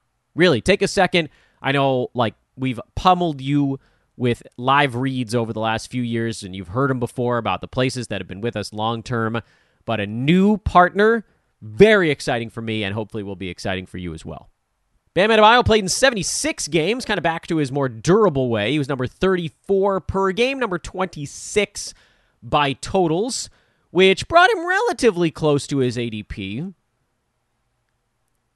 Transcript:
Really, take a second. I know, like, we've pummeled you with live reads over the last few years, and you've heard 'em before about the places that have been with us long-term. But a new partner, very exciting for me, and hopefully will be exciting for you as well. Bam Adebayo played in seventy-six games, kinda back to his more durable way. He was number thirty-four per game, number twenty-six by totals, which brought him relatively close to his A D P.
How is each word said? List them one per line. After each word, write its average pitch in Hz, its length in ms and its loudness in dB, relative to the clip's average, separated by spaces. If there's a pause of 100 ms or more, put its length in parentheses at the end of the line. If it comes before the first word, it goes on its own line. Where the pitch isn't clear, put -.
(360)
Really, 156 260 4
take 196 200 2
a 196 60 0
second. 180 420 0 (320)
I 135 100 0
know, 135 420 0
like, 117 220 0 (200)
we've 131 240 -4 (160)
pummeled 175 460 2
you 139 380 -2 (360)
with 120 280 -2 (140)
live 131 380 2
reads 127 380 -4
over 113 200 -2
the 110 60 -8
last 110 300 -4
few 120 140 -4
years, 117 400 -4
and 92 120 -12
you've 95 120 -12
heard 131 240 -2
'em 131 80 -2
before 120 400 -2
about 98 220 -2
the 90 60 -14
places 127 400 -4
that 98 140 -6
have 95 60 -12
been 95 140 -12
with 117 140 -6
us 104 160 -6
long-term. 113 720 -4 (440)
But 110 140 -4
a 101 60 -2
new 170 520 2
partner, 196 680 2 (380)
very 170 480 4
exciting 117 400 -4
for 117 100 -12
me, 110 220 -2
and 98 100 -4
hopefully 110 300 -6
will 98 120 -8
be 92 140 -8
exciting 92 380 -6
for - 100 -14
you 87 160 -8
as 78 100 -12
well. - 280 -14 (640)
Bam 208 160 4
Adebayo 220 340 6
played 220 180 4
in 185 60 -4
seventy-six 254 800 -2
games, 175 360 -2
kinda 196 180 -4
back 165 260 -4
to 165 100 -2
his 139 140 0
more 139 180 -2
durable 135 600 2
way. 110 240 0
He 156 40 0
was 139 120 -2
number 127 180 -2
thirty-four 190 960 0
per 190 300 -2
game, 254 280 0
number 196 180 -2
twenty-six - 1160 -6 (480)
by 143 300 0
totals, 185 760 -2 (400)
which 185 380 2
brought 349 240 6
him 349 160 -4
relatively 254 640 0
close 147 340 0
to 139 140 -2
his 127 180 0
A 120 140 -6
D 107 100 -10
P. 110 520 -10 (1800)